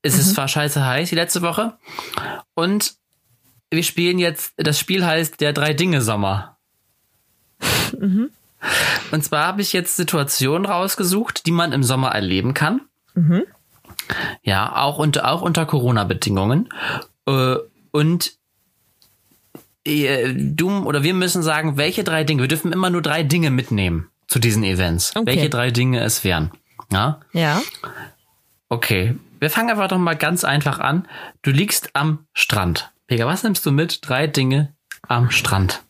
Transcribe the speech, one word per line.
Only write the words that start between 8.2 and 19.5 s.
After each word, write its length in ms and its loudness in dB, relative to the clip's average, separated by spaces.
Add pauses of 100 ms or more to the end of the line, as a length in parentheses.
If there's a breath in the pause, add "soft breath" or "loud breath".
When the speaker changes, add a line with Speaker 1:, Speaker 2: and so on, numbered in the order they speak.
Speaker 1:
Und 120 0
zwar 240 0
habe 140 -2
ich 120 -2
jetzt 220 -2
Situationen 680 0
rausgesucht, 840 -2
die 40 2
man 220 2
im 100 2
Sommer 280 2
erleben 420 0
kann. 280 0 (340)
Speaker 2:
Mhm. 280 4 (1000 loud breath)
Speaker 1:
Ja, 340 -2
auch 220 0
unter, 300 2
auch 120 0
unter 240 0
Corona-Bedingungen. 1040 2 (560 loud breath)
Äh, 300 2 (360)
und, 420 2 (1500)